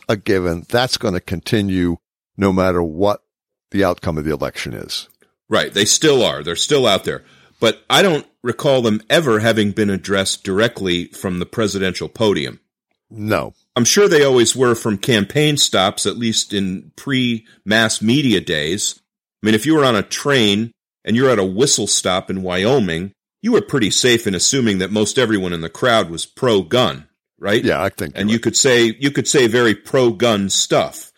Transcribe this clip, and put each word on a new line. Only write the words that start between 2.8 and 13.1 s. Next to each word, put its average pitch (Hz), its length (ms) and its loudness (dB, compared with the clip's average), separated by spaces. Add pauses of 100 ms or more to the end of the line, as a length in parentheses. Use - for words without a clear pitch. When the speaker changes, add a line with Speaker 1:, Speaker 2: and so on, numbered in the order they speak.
Speaker 1:
what 90 400 -2 (500)
the 98 120 2
outcome 90 320 -2
of 76 80 -4
the 78 80 -2
election 67 420 -6
is. - 340 -12 (400)
Speaker 2:
Right. 85 260 0
They 101 100 2
still 139 380 2
are. 73 220 -2
They're 85 120 -6
still 135 300 0
out 95 180 2
there. 71 200 -6 (340)
But 113 320 0
I 139 100 4
don't 170 260 2 (160)
recall 131 380 0
them 107 300 0
ever 139 300 2
having 107 320 2
been 101 180 0
addressed 98 540 -2
directly 95 640 -2
from 90 320 -6
the 85 60 -6
presidential 95 640 -4
podium. 82 520 -2 (500)